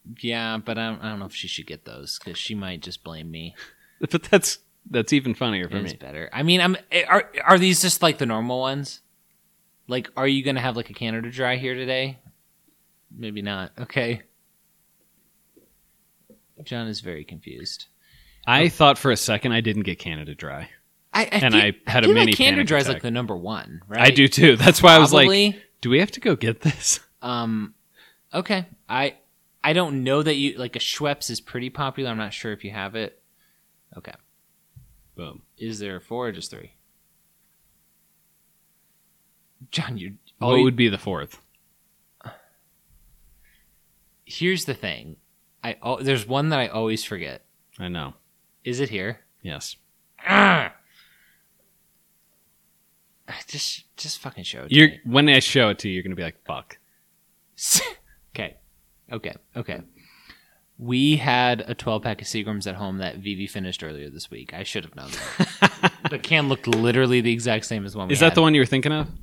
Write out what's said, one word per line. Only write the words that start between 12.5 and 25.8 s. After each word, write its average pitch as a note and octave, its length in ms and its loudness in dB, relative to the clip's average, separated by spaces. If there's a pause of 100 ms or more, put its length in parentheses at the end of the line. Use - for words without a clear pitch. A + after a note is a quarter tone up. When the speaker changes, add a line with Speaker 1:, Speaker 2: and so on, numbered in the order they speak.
Speaker 1:
Maybe G#2+ 320 -12
not. G2 380 -8
Okay. A#2 420 -6 (2500)
John A#2 240 -8
is A2 140 -10
very D#2 240 -12
confused. D2 600 -16 (600)
Speaker 2:
I C#3 180 6
Speaker 1:
Oh. E3 40 4
Speaker 2:
thought C#3+ 280 6
for C3+ 140 2
a A2 60 2
second A#2 340 -2
I A#2 80 2
didn't G#2+ 240 0
get F2+ 160 -6
Canada D2+ 340 -10
Dry. C#2+ 360 -12 (440)
Speaker 1:
I, A3 100 2
I - 20 -6
Speaker 2:
And C#3 280 2
Speaker 1:
feel, G#2+ 80 6
Speaker 2:
I G2+ 120 2 (120)
had A2+ 200 2
a - 20 6
Speaker 1:
feel F#4+ 80 8
Speaker 2:
mini A#2 160 6
Speaker 1:
like - 60 2
Canada C#4 220 4
Speaker 2:
panic C4+ 80 0
Speaker 1:
Dry D3 120 2
is, C3+ 80 0
like, C3+ 80 0
Speaker 2:
attack. - 80 -10
Speaker 1:
the A#2+ 80 -4
number A#2 240 -4
one, F2 540 -10
right? G#2+ 100 -4
Speaker 2:
I B2 100 10
do C3+ 200 8
too. C#3 260 8
That's - 260 6
why E3+ 140 12
I D#3+ 40 12
was C#3+ 140 8
like, C#3+ 120 10
Speaker 1:
Probably. G3+ 340 4 (220)